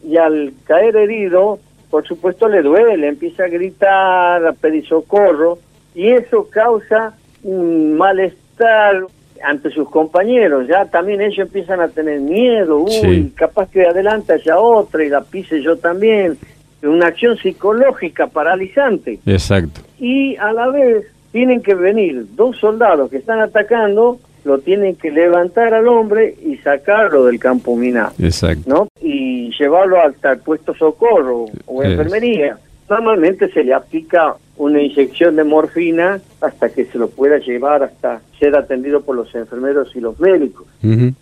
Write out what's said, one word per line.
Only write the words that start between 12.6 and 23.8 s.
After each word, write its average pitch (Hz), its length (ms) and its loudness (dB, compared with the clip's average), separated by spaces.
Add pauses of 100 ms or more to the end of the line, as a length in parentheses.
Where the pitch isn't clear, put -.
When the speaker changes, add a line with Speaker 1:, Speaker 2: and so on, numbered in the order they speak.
Speaker 1:
"Uy, 180 120 0
Speaker 2:
Sí. 190 460 2
Speaker 1:
capaz 190 340 -2
que 185 160 2
adelanta 196 500 0
ya 160 220 0
otra 214 460 2
y 147 40 -4
la 143 140 0
pise 160 400 -8
yo 165 140 0
también". 185 600 0 (460)
Una 165 260 2
acción 226 280 0
psicológica 196 920 -2
paralizante. 185 1000 -2
Speaker 2:
Exacto. 95 540 0 (180)
Speaker 1:
Y 262 380 -2
a 208 160 -4
la 233 160 -2
vez 254 380 0 (260)
tienen 247 300 0
que 196 120 2
venir 180 500 0 (120)
dos 233 220 0
soldados 208 520 0
que - 60 -10
están 220 240 -4
atacando 220 800 0 (260)